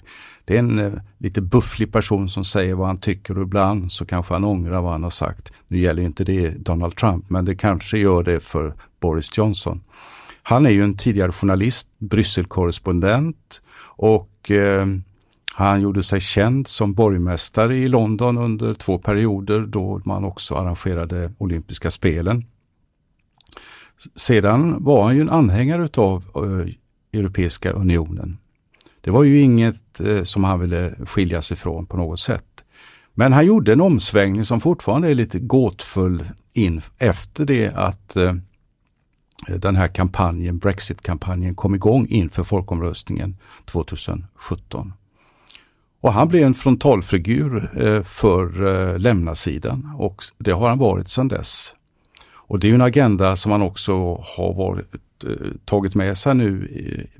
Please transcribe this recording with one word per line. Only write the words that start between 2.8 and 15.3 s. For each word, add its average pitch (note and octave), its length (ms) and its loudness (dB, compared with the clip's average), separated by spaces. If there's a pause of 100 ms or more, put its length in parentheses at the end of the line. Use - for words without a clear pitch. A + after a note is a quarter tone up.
han F#2+ 100 -4
tycker G2 400 -4
och G2 60 -2
ibland F#2+ 480 0
så - 140 -8
kanske F2+ 280 -4
han F2+ 100 0
ångrar F2+ 380 -2
vad F2 100 -4
han D#2+ 120 -4
har F2 60 -6
sagt. - 440 -8 (140)
Nu F2+ 100 -4
gäller F2 240 2
ju F2 60 0
inte E2+ 160 -6
det F#2 260 0
Donald E2+ 460 -4
Trump, F#2 340 0
men F2+ 160 -2
det F#2 100 -2
kanske G2 420 -2
gör F#2 260 4
det E2+ 160 0
för D#2 340 -6 (260)
Boris E2 380 -2
Johnson. F2 440 -2 (640)
Han C3 220 4
är C3 40 6
ju G2+ 140 6
en G2+ 140 0
tidigare G2 340 0
journalist, F#2+ 680 0
Brysselkorrespondent F#2+ 1600 -2 (240)
och, - 680 0
eh, G2 340 4 (680)